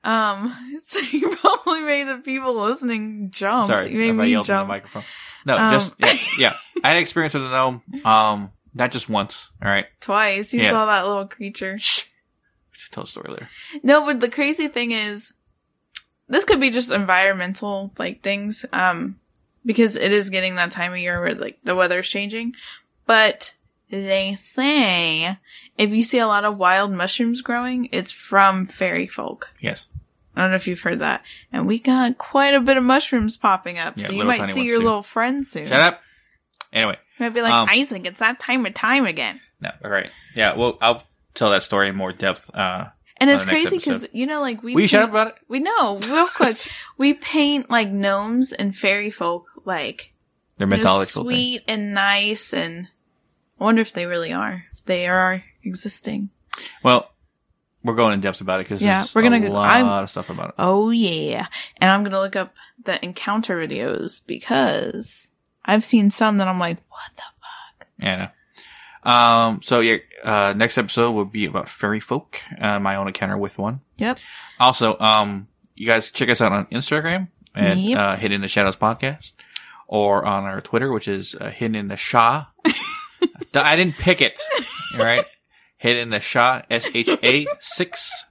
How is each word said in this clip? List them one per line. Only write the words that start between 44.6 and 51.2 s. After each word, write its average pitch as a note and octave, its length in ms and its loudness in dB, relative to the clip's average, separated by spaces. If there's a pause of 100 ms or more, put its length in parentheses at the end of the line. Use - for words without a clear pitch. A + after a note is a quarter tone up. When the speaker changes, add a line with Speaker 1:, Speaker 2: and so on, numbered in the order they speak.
Speaker 1:
we A#3 120 -8
Speaker 2:
Will D#3+ 80 6
you G#3 60 4
shut G#3 140 6
Speaker 1:
paint A3+ 80 0
Speaker 2:
up - 0 -
about G#3+ 160 2 (100)
it? - 120 -20
Speaker 1:
We C4 120 -4
know, D#4 380 0 (100)
real E4 200 4
quick. A#3+ 280 0 (240)
Speaker 2:
<laughs> - 160 -20
Speaker 1:
We C#4 180 4
paint, C#4+ 540 0
like, A3+ 220 0
gnomes G3+ 640 0
and G3 200 -4
fairy G3+ 360 0
folk, F3 380 -6 (180)
like, - 480 -8 (420)
Speaker 2:
They're G2+ 100 -2
Speaker 1:
you G2 40 0
know, G2 80 4
Speaker 2:
mythological G2 460 2